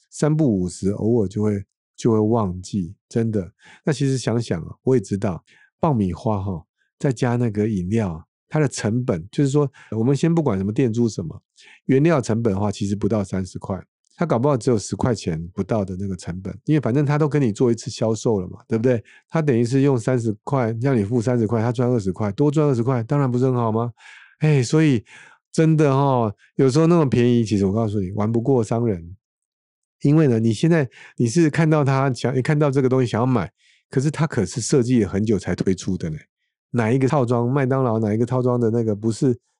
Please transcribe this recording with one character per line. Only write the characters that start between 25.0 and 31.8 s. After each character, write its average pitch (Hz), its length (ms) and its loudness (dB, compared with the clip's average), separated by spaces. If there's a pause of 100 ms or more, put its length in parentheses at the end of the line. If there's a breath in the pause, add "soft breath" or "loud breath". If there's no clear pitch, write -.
真 160 240 4
的 147 160 4
哦， 131 420 2 (220 soft breath)
有 135 140 4
时 123 100 2
候 165 60 6
那 175 100 6
种 151 140 4
便 120 220 4
宜， 120 120 4
其 107 140 0
实 98 80 2
我 95 80 0
告 113 140 0
诉 104 120 -2
你， 92 120 -4
玩 107 200 -2
不 117 100 0
过 123 220 2
商 120 220 -2
人。 90 300 -4 (880)
因 143 140 4
为 160 120 6
呢， 113 120 2
你 113 140 2
现 160 160 0
在， 156 180 2 (300 loud breath)
你 123 80 2
是 156 240 2
看 160 180 2
到 151 160 4